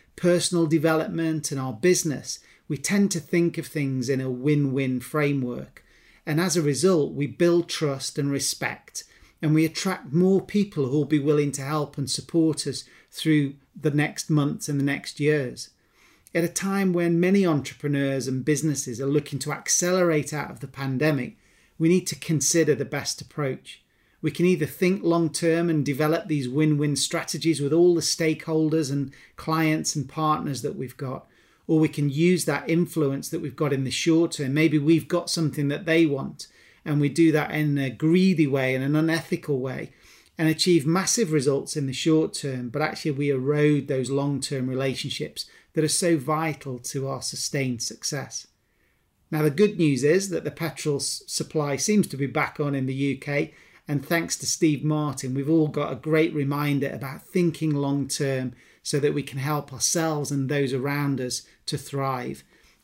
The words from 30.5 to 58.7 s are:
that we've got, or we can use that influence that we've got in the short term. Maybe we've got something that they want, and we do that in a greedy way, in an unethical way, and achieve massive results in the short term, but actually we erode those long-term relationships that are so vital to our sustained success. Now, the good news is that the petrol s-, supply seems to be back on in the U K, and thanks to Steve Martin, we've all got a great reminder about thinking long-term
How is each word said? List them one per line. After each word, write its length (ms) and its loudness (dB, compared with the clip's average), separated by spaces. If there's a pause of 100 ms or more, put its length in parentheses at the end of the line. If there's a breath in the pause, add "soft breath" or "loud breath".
that 120 -4
we've 220 -10
got, 300 -10 (400 soft breath)
or 100 4
we 120 4
can 200 0
use 360 2
that 220 -4
influence 640 0
that 120 -6
we've 140 -8
got 160 0
in 120 0
the 80 -4
short 400 2
term. 240 -4
Maybe 240 4
we've 280 2
got 220 -2
something 380 -2
that 180 -4
they 220 4
want, 400 -4 (400 soft breath)
and 120 2
we 100 4
do 240 4
that 180 0
in 260 0
a 140 -2
greedy 560 4
way, 260 2
in 80 0
an 140 0
unethical 640 0
way, 320 -8 (460 soft breath)
and 100 2
achieve 380 4
massive 460 2
results 440 0
in 100 -2
the 80 -4
short 400 2
term, 360 -6
but 120 -4
actually 300 -2
we 180 -2
erode 580 2
those 220 -2
long-term 580 -2
relationships 800 -6 (280 soft breath)
that 100 0
are 60 0
so 280 2
vital 640 -4
to 280 -6
our 140 -6
sustained 640 -4
success. 640 -8 (840)
Now, 120 0
the 80 4
good 280 2
news 260 2
is 260 4
that 160 -4
the 60 -4
petrol 440 -4
s-, 320 -6
supply 480 -4
seems 320 2
to 100 -10
be 80 -2
back 340 -4
on 140 -2
in 120 -2
the 100 -4
U 220 -2
K, 360 -4 (320 soft breath)
and 200 -4
thanks 320 -2
to 80 -10
Steve 380 0
Martin, 500 -2
we've 160 -2
all 180 4
got 240 -4
a 60 -8
great 360 0
reminder 560 0
about 380 -10
thinking 480 0
long-term 800 -2 (300 soft breath)